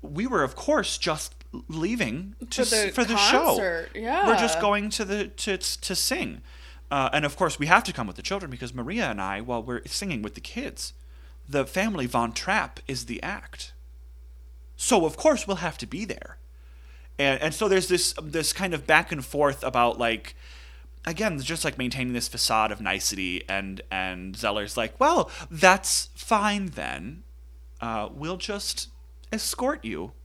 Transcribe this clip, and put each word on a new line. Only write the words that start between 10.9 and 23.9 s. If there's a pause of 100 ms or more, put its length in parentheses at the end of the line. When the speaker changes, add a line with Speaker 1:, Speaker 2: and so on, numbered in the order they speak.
Speaker 1:
The
family
Von
Trapp
is
the
act. (1040)
So,
of
course,
we'll
have
to
be
there." (840)
And,
and
so
there's
this,
this
kind
of
back
and
forth
about,
like, (680)
again,
just,
like,
maintaining
this
facade
of
nicety,
and, (100)